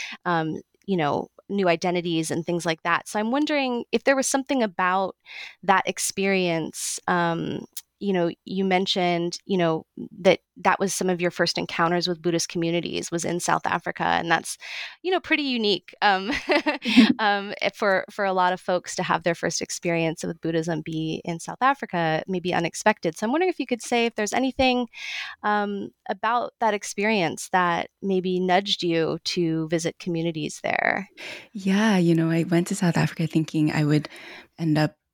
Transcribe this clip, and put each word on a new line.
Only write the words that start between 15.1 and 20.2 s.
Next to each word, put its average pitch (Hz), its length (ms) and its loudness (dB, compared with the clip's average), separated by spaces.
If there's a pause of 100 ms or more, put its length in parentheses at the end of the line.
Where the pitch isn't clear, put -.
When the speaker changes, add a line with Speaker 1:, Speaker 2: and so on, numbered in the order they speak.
Speaker 1:
know, 359 100 0
pretty 302 240 -2
unique, 226 580 0
um, 196 280 2
<laughs> 285 100 -2 (440)
Speaker 2:
Mm-hmm. 220 340 6
Speaker 1:
um, 202 360 0 (180)
for, 190 380 0
for 202 160 -4
a 190 80 0
lot 180 180 4
of 185 80 -4
folks - 360 -2
to 180 60 -4
have 170 200 0
their 170 120 0
first - 280 -4
experience 165 600 -2